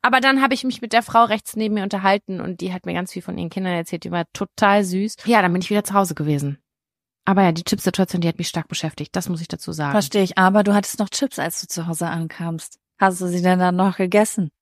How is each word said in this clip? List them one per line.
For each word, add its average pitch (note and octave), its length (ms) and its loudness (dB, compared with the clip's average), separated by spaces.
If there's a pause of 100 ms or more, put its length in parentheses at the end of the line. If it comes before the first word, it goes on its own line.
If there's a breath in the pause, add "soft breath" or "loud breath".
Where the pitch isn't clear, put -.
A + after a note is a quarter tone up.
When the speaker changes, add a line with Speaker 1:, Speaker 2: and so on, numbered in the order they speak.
Speaker 1:
Aber B3 200 4
dann C4+ 200 4
hab C4 120 2
ich B3 100 -6
mich B3+ 180 -4
mit A3 120 -6
der A3+ 100 4
Frau A#3 200 4
rechts A3 320 -2
neben G#3+ 200 -2
mir G#3 80 -2
unterhalten G3 580 0
und F3 200 -6
die F3+ 120 -4
hat F#3 120 -10
mir F3 80 -6
ganz F3 180 -4
viel F3 100 -10
von F3+ 160 -10
ihren E3+ 120 -6
Kindern F#3 240 -4
erzählt, E3+ 300 -6
die F3 80 -8
war F3 220 -2
total G3+ 500 2
süß. F#3+ 320 -2 (100)
Ja, A3 160 6
dann F3+ 120 4
bin F3+ 80 0
ich F3 80 -8
wieder G#3 140 2
zu G3 100 -6
Hause F#3+ 220 2
gewesen. C#3+ 440 -2 (680)
Aber G3 160 4
ja, F3 100 6
die E3 120 -4
Chips-Situation, F#3 580 -2
die E3+ 60 0
hat E3 100 -2
mich E3+ 120 -6
stark - 180 -6
beschäftigt, - 480 -8
das F3 140 -4
muss E3 120 -4
ich E3 60 -10
dazu - 240 -10
sagen. D3+ 200 -4
Speaker 2:
Verstehe G3+ 320 2
ich, F3+ 140 -2
aber G3 260 4
du G3+ 100 4
hattest G#3 260 0
noch G3+ 100 -2
Chips, - 300 -4
als D#3 220 -6
du F3+ 60 -12
zu E3+ 200 -6
Hause E3+ 200 -4
ankamst. E3 720 -8 (200)
Hast F#3+ 220 2
du F3+ 60 -2
sie F3 140 -2
denn F3+ 180 4
dann F3+ 160 2
noch F#3 220 0
gegessen? F#3+ 540 2 (100)